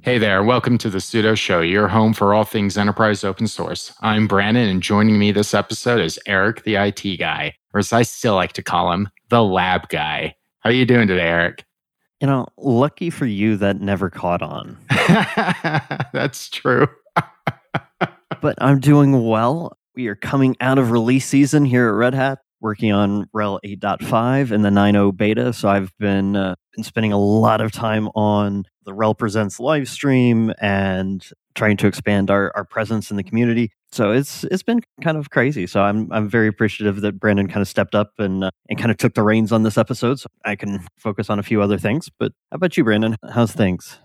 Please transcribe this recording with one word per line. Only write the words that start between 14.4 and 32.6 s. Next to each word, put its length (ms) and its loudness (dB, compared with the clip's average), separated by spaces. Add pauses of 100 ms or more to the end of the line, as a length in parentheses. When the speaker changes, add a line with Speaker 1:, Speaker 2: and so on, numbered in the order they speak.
Speaker 2:
on. 420 -12
Speaker 1:
<laughs> 60 -20 (1200)
That's 380 -6
true. 380 2 (280)
<laughs> 840 -8 (400)
Speaker 2:
But 180 -2
I'm 200 4
doing 480 4
well. 500 -2 (180)
We 120 -6
are 80 -4
coming 440 0
out 200 2
of 100 2
release 380 2
season 380 4
here 220 4
at 60 2
Red 220 0
Hat, 240 -2 (220)
working 300 -2
on 400 0
rel 320 -4
eight 200 -12
point 200 -4
five 480 0
and 140 2
the 60 2
nine 240 4
oh 160 4
beta. 420 -2
So 160 -2
I've 300 0
been, 360 0
uh, 200 -4 (200)
been 80 -10
spending 280 -2
a 80 2
lot 420 2
of 100 -4
time 440 -4
on 480 0 (220)
the 80 -14
rel 200 0
Presents 460 -2
live 280 -2
stream 720 2
and 640 -2 (300)
trying 240 0
to 80 0
expand 460 0
our, 240 2
our 80 -6